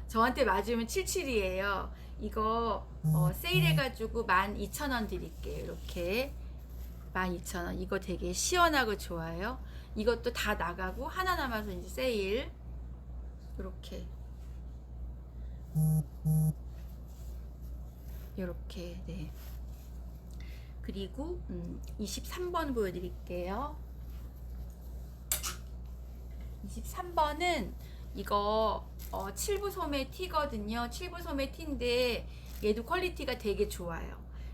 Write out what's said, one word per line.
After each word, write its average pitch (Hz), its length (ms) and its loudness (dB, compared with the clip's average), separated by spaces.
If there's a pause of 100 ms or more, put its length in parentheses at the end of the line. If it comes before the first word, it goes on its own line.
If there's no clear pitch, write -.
저한테 240 360 6
맞으면 214 420 4
칠칠이에요. 202 1040 2 (300)
이거, 220 680 2 (180)
어, - 300 8
세일해가지고 285 920 4
만 196 320 6
이천 262 320 -2
원 233 160 2
드릴게요. 165 580 -4
이렇게 180 680 0 (800)
만 185 200 2
이천 175 320 -2
원. 180 140 -2
이거 185 200 0
되게 180 340 -2
시원하고 294 640 6
좋아요. 170 640 -2 (360)
이것도 226 380 4
다 208 220 2
나가고 185 540 -2
하나 370 280 2
남아서 226 340 0
이제 180 180 -6
세일. 208 640 2 (1080)
요렇게. - 480 -6 (4000)
요렇게, 175 680 -6
네. 165 260 -4 (1500)
그리고, 269 600 -4 (100)
음, 175 300 -4 (180)
이십삼 359 520 -4
번 320 240 2
보여드릴게요. 180 1000 -2 (3000)
이십삼 349 500 -6
번은 311 600 4 (400)
이거, 208 760 4 (220)
어, 190 240 -2
칠 403 260 2
부소매 330 500 0
티거든요. 240 800 0
칠 359 200 -4
부소매 330 420 -2
티인데 247 720 2 (380)
얘도 214 200 4
퀄리티가 320 540 0
되게 202 300 2
좋아요. 165 540 -6 (320)